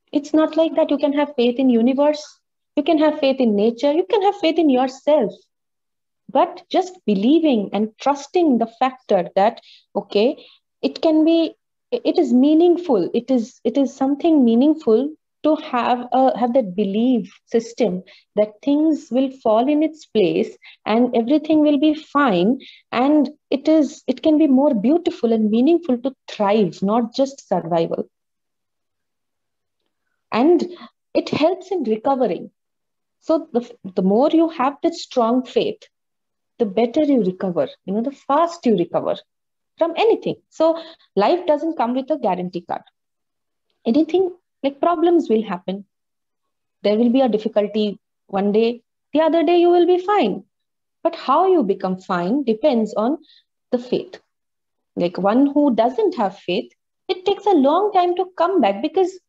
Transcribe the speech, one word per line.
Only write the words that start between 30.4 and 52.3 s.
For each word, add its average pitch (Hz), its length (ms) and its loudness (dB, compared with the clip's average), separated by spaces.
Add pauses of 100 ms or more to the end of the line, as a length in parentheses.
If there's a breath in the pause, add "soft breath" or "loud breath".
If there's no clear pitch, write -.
it - 160 -2
helps 359 420 -2
in 370 120 -4
recovering. 220 680 -2 (720)
So 320 320 -2
the, 240 180 -4 (140)
the 190 180 -4
more 220 280 2
you 320 180 2
have 285 340 -4
that 339 120 -2
strong 254 500 -2
faith, - 380 -4 (760)
the 233 80 0
better 240 360 -2
you 277 220 2
recover, 180 440 -4 (160)
you 190 100 -6
know, 220 80 -2
the 277 100 -6
fast 330 540 -2
you 226 100 2
recover 165 400 -4 (600)
from 330 180 -2
anything. 381 400 0 (140)
So 330 300 0 (360 loud breath)
life 302 300 0
doesn't 311 300 -2
come 240 180 -4
with 269 160 -6
a 302 80 -2
guarantee 180 440 -6
card. - 200 -10 (1040)
Anything, 330 460 0 (300)
like, 277 180 -4
problems 339 480 2
will 220 140 2
happen. 196 420 -10 (960)
There 208 140 0
will 240 140 2
be 262 100 2
a 262 80 2
difficulty 208 680 -2 (280)
one 196 260 -2
day, 226 300 0 (300)
the 294 80 2
other 320 220 2
day 349 160 2
you 349 120 4
will 349 160 4
be 359 120 2
fine. 359 460 -2 (580)
But 226 140 -4
how 311 300 0
you 359 180 4
become 185 340 -4
fine 185 460 -4